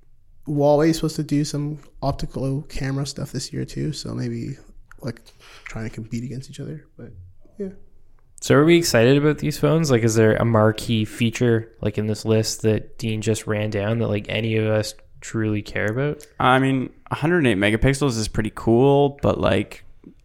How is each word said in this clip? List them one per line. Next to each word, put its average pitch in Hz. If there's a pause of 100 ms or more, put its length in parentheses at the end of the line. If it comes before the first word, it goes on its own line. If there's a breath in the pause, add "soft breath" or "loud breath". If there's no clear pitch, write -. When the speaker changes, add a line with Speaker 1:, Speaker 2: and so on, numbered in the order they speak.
(480)
Speaker 1:
Huawei 147
is 160
supposed 156
to 156
do 147
some 147 (220)
optical 135
camera 135
stuff 139
this -
year 131
too, 139
so 117
maybe, 120 (440)
like, - (440 loud breath)
trying 110
to -
compete 117
against 131
each 135
other, 147 (120)
but - (460)
yeah. 196 (720)
Speaker 2:
So 127
are 147
we 170
excited 131
about 147
these 147
phones? 151
Like, 117
is 110
there 110
a -
marquee 110
feature, 117 (120)
like, 107
in 107
this 107
list 110
that 107
Dean 110
just 107
ran 107
down 107
that, 110
like, 104
any 110
of 110
us 107 (280)
truly 107
care 98
about? 135 (140)
Speaker 3:
I 131
mean, 135 (200)
a 117
hundred 160
eight 110
megapixels 117
is 110
pretty 107
cool, 139
but, 98
like, 101 (400)